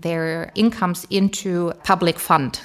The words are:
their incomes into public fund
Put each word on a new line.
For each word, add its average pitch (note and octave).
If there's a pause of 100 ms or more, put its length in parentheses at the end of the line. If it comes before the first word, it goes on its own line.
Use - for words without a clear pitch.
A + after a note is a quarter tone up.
their E3
incomes G3
into F#3+ (100)
public F3
fund D3